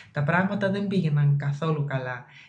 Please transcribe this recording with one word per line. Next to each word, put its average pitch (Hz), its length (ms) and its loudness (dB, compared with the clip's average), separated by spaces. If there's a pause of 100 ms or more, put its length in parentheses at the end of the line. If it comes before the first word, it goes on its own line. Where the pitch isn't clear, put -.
(120)
Τα 147 120 -2
πράγματα 190 480 0
δεν 202 160 -2
πήγαιναν 147 500 2
καθόλου 143 480 -2
καλά. 127 400 -6 (240)